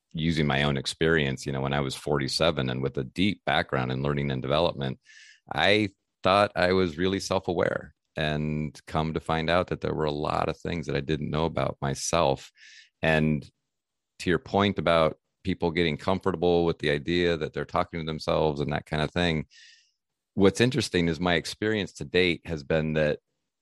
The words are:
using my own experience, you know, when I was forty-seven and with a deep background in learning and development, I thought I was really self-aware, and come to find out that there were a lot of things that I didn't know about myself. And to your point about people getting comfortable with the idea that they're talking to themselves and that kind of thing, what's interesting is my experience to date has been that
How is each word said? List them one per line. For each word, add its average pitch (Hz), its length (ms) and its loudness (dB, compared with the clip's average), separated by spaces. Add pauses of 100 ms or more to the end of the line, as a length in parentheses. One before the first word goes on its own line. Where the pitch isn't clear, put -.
(140)
using 78 340 0
my 69 160 2
own 71 140 2
experience, 71 680 0
you 71 60 -6
know, 67 100 -4
when 69 120 -2
I 71 80 0
was 67 120 -4
forty-seven 71 760 0
and 64 120 -4
with 67 160 -4
a 69 60 -2
deep 87 420 -2
background 69 460 0
in 65 100 -4
learning 71 300 0
and 65 100 -4
development, 67 560 0 (560)
I 98 360 2 (340)
thought 101 320 4
I 90 180 2
was 90 240 0
really 95 220 0
self-aware, - 720 -2 (220)
and 76 600 -4 (100)
come 78 260 -2
to 82 60 -2
find 80 320 -2
out 87 160 2
that - 140 -6
there 76 120 -2
were 76 120 -2
a 73 60 0
lot 80 380 -2
of 80 80 -4
things 85 300 -6
that 71 80 -2
I 71 40 0
didn't 73 300 -4
know 78 160 0
about 69 340 -4
myself. 69 720 -2 (520)
And 80 440 2 (720)
to - 140 -4
your 80 80 2
point 98 400 0
about 82 380 2 (260)
people 85 260 -2
getting 80 260 0
comfortable 87 720 0
with 82 140 0
the 78 100 -2
idea 85 480 0
that 73 160 -6
they're 73 100 -4
talking 85 360 -4
to 80 60 -6
themselves 78 560 -2
and 71 120 -4
that 76 140 -4
kind 78 160 -2
of 73 80 -4
thing, 82 340 0 (880)
what's 95 260 4
interesting 113 480 2
is 80 120 0
my 87 160 2
experience 104 580 -2
to - 100 -10
date 87 420 2
has 82 180 -6
been 78 300 0
that 76 260 2 (420)